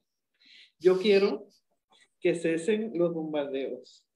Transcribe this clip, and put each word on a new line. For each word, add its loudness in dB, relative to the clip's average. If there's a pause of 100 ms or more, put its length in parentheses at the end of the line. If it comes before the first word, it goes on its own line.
(800)
Yo 4
quiero 2 (760)
que 0
cesen -2
los 0
bombardeos. -8